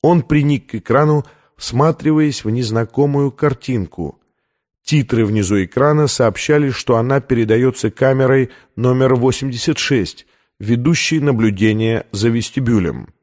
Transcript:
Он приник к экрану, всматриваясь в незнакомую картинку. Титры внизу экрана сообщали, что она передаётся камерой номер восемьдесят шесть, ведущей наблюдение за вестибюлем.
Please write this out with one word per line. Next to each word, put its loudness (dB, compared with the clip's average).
Он 4
приник 0
к -12
экрану, 0
всматриваясь 0
в -2
незнакомую -2
картинку. -4
Титры 0
внизу 0
экрана 0
сообщали, 0
что -2
она 0
передаётся 0
камерой 2
номер 2
восемьдесят -2
шесть, -4
ведущей 0
наблюдение 0
за 0
вестибюлем. -2